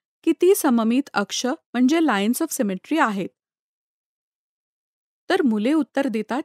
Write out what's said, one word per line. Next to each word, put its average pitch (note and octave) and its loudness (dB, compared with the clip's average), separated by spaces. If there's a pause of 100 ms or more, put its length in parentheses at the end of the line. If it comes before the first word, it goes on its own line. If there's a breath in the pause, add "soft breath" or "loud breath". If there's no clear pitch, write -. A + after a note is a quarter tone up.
(220)
किती F4 4
सममित A#3+ 0
अक्ष - -4
म्हणजे B3+ 0
lines A#3 0
of D#4+ -4
symmetry A3 -4
आहेत? G3+ -2 (2000)
तर F#4+ 0
मुले A3 0
उत्तर C#4 -2
देतात A3+ -6